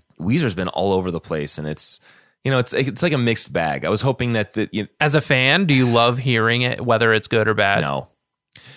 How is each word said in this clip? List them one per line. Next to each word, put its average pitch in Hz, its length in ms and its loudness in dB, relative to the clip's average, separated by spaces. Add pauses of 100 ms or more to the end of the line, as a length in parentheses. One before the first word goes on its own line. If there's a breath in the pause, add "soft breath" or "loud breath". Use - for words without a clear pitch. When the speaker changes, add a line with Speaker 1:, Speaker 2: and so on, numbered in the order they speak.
(200)
Speaker 1:
Weezer's 113 360 -2
been 90 140 -4
all 98 240 0
over 92 180 -2
the 82 80 -4
place, 76 400 -4
and 76 80 -6
it's, - 320 -2 (440 soft breath)
you 135 60 -2
know, 135 80 2
it's, 123 160 0
it's 131 300 -2
like 170 100 0
a 139 60 0
mixed 117 340 -2
bag. 76 320 -2
I 82 40 -2
was 107 120 0
hoping 123 320 -2
that 107 200 -2
the, 107 180 -2
you 104 160 -6 (120)
Speaker 2:
As 147 140 2
a 151 80 4
fan, 139 440 2
do 151 100 2
you 127 120 4
love 120 300 4
hearing 120 460 0
it, 123 200 -4
whether 113 300 2
it's 110 140 0
good 110 200 0
or 110 60 2
bad? 101 280 2
Speaker 1:
No. 69 260 -4 (680 loud breath)